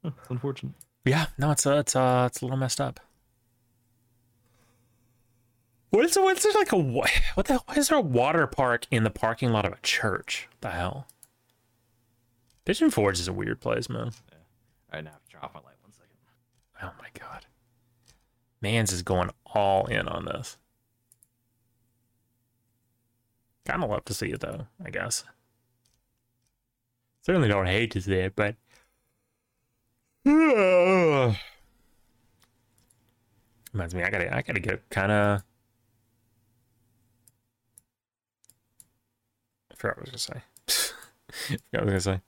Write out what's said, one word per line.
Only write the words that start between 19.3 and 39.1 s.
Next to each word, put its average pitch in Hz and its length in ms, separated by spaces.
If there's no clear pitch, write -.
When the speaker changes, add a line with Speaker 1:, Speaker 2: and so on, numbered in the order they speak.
Speaker 2:
all 98 320
in 110 220
on - 180
this. - 320
Kinda 143 180
love 104 200
to - 100
see - 160
it - 100
though, - 240
I - 60
guess. - 340
Certainly 170 280
don't 98 180
hate 110 240
to 98 100
see 95 120
it, 92 220
but 107 200
<sighs> - 0
reminds 185 1120
me, 90 100
I 95 60
gotta, 101 260
I 127 60
gotta - 180
get - 300
kinda, 104 540